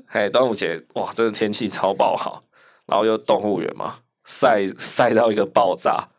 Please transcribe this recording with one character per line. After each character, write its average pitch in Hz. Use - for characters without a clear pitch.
嘿， 104
端 120
午 117
节， 82
哇， 101
真 113
的 110
天 107
气 107
超 95
爆 95
好， -
然 -
后 110
又 110
动 117
物 101
园 -
嘛， -
晒， 104
晒 120
到 113
一 104
个 104
爆 98
炸。 -